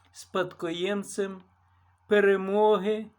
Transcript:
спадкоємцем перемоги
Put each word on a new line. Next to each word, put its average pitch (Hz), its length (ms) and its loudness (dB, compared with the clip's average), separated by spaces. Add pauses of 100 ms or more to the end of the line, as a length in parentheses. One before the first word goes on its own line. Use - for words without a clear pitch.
(120)
спадкоємцем 190 1300 -6 (640)
перемоги 208 1120 2